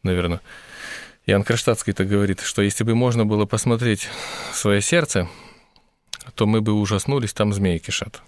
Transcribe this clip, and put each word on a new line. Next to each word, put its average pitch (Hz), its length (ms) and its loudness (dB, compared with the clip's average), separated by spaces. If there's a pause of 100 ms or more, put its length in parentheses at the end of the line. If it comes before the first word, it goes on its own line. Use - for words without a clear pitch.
наверно. 87 380 0 (840)
Иоанн 101 180 4
Кронштадтский-то 110 600 0
говорит, 101 340 2
что - 220 -2
если 101 200 0
бы 113 120 2
можно 117 320 2
было 107 180 2
посмотреть 113 640 0 (440)
в - 40 -8
свое 101 240 2
сердце, 139 480 0 (1040)
то 110 120 0
мы 107 160 2
бы 107 100 0
ужаснулись, 107 640 0
там 104 180 2
змеи 95 240 2
кишат. - 520 -8